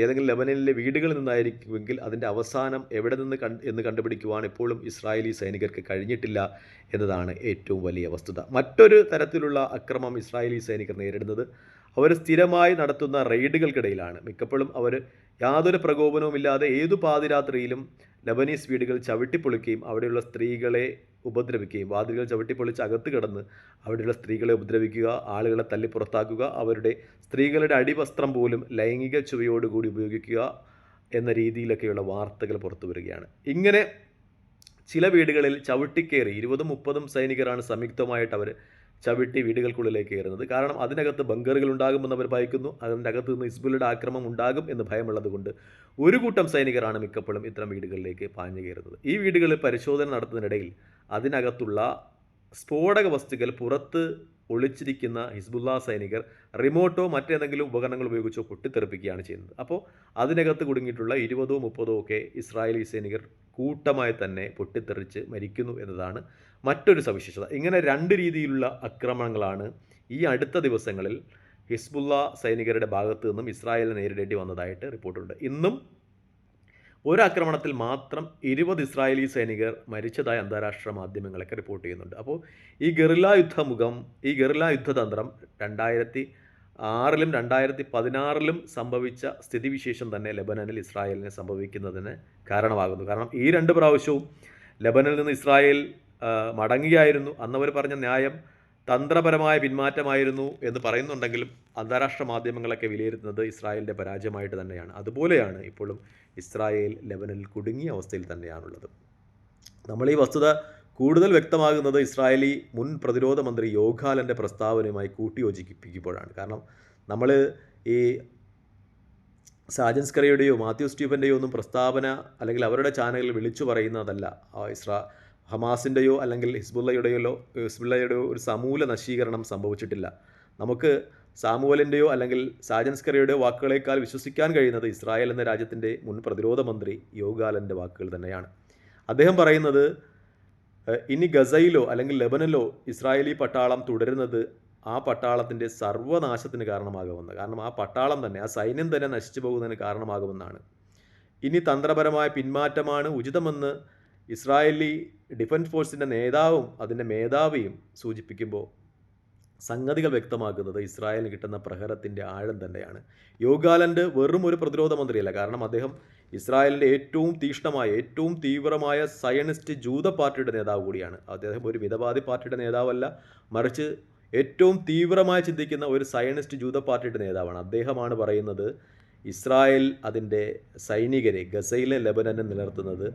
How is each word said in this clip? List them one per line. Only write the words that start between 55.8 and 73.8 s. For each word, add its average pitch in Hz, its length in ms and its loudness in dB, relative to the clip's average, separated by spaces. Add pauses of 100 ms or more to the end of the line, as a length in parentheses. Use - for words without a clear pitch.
സൈനികർ 107 360 -6 (420)
റിമോട്ടോ 175 440 4
മറ്റേതെങ്കിലും 147 640 -2
ഉപകരണങ്ങൾ 127 380 -2
ഉപയോഗിച്ചോ 113 400 -4
പൊട്ടിത്തെറിപ്പിക്കുകയാണ് 98 800 -6
ചെയ്യുന്നത്. 92 320 -14
അപ്പോൾ 170 200 -6 (440)
അതിനകത്ത് 156 460 2
കുടുങ്ങിയിട്ടുള്ള 123 440 -4 (120)
ഇരുപതോ 127 400 -2
മുപ്പതോ 113 360 -4
ഒക്കെ 107 180 -4 (220)
ഇസ്രായേലി 113 420 -2
സൈനികർ 107 380 -6 (360)
കൂട്ടമായി 135 560 0 (100)
തന്നെ 95 220 -6 (120)
പൊട്ടിത്തെറിച്ച് 101 640 -8 (120)
മരിക്കുന്നു 107 400 -8 (100)
എന്നതാണ് 92 360 -8 (480)
മറ്റൊരു 156 400 4
സവിശേഷത. 98 380 -6 (120)
ഇങ്ങനെ 180 220 2 (100)
രണ്ട് 165 320 2
രീതിയിലുള്ള 147 440 0 (220)
ആക്രമണങ്ങളാണ് 113 760 -4 (440)
ഈ 131 100 -8 (140)
അടുത്ത - 240 0 (100)
ദിവസങ്ങളിൽ 107 480 -2 (560)
ഹിസ്ബുള്ള 143 420 -4 (280)
സൈനികരുടെ 113 540 0
ഭാഗത്തു 110 340 -2
നിന്നും 113 240 -4
ഇസ്രായേലിനെ 117 480 -2